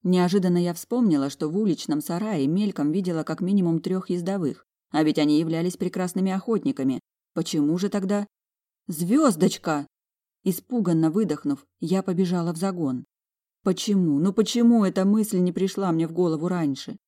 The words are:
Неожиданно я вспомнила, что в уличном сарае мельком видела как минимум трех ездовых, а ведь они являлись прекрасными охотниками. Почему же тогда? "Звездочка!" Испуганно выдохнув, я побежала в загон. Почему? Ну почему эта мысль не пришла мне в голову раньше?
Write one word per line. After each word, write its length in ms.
Неожиданно 540
я 160
вспомнила, 560
что 200
в 80
уличном 440
сарае 460
мельком 440
видела 320
как 180
минимум 400
трех 280
ездовых, 560
а 120
ведь 140
они 220
являлись 360
прекрасными 560
охотниками. 720
Почему 440
же 120
тогда? 360
"Звездочка!" 1000
Испуганно 680
выдохнув, 540
я 200
побежала 520
в 40
загон. 460
Почему? 560
Ну 120
почему 540
эта 180
мысль 360
не 120
пришла 400
мне 160
в 60
голову 340
раньше? 500